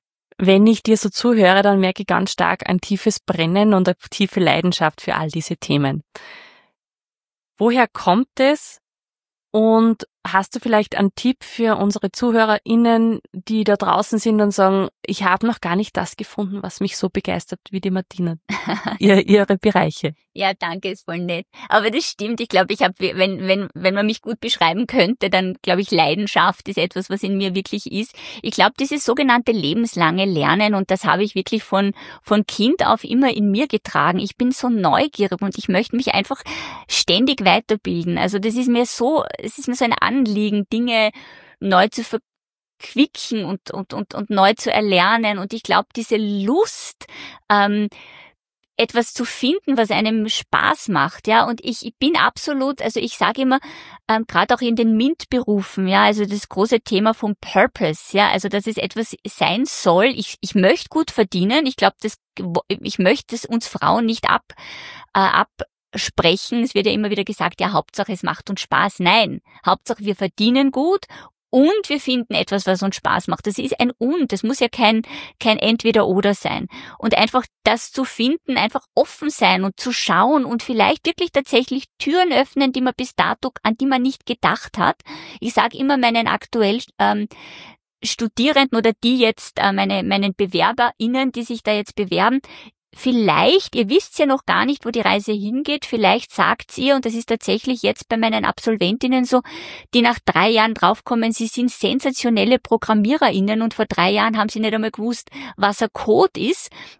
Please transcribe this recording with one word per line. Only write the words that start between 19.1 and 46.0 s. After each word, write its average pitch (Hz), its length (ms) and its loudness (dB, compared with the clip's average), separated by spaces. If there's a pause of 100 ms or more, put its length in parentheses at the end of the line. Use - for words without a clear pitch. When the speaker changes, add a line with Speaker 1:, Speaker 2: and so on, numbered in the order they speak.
Speaker 1:
ihre 202 300 4
Bereiche? 165 580 0 (180)
Speaker 2:
Ja, 196 240 -2
danke, 185 340 -8
ist 190 120 -14
voll 170 160 -8
nett. 175 260 -6 (220)
Aber 214 240 2
das 285 140 -2
stimmt. 220 340 -6
Ich 226 80 -4
glaub, 185 240 2
ich - 100 -2
hab, 185 180 0
wenn, 190 460 -2
wenn, 190 280 0
wenn 185 200 -2
man 202 120 0
mich 220 160 -2
gut 226 180 -8
beschreiben 208 480 0
könnte, 208 420 0
dann 185 320 -2
glaub 185 160 0
ich, 196 140 -4
Leidenschaft 175 800 0
ist 196 80 -6
etwas, 180 320 -4
was 196 120 -4
in 196 160 -2
mir 190 160 -2
wirklich 196 380 -6
ist. 208 240 -6 (260)
Ich - 140 -6
glaub, 196 220 4
dieses 277 260 -4
sogenannte 247 480 2
lebenslange 185 720 0
Lernen, 190 500 2
und 190 160 -2
das 185 140 0
habe 185 200 2
ich 214 120 -4
wirklich 208 280 -2
von, 196 280 0 (320)
von 208 220 2
Kind 254 400 0
auf 226 180 0
immer 262 280 2
in 208 200 0
mir 214 160 0
getragen. 175 520 0
Ich - 180 -6
bin 254 140 0
so 254 180 -4
neugierig 196 720 0
und 196 160 -4
ich 208 100 -8
möchte 208 300 0
mich - 160 -2
einfach 196 280 -4 (480)
ständig 254 520 2
weiterbilden. 180 760 0
Also 196 220 0
das 220 160 -2
ist 254 140 0
mir 240 160 2
so, 277 400 0 (120)
es - 200 -10
ist 277 100 -8
mir 254 80 -2
so 269 80 0
ein 240 100 2
Anliegen, 208 800 0
Dinge 226 400 2 (480)
neu 196 300 4
zu 233 140 -6
verquicken - 1400 -4
und, 190 240 -8
und, - 240 -10
und, 208 220 -8
und 202 160 -6
neu 202 220 4
zu - 180 -4
erlernen. 208 640 2
Und 196 160 -8
ich 226 80 -10
glaub, - 320 0
diese 226 240 -2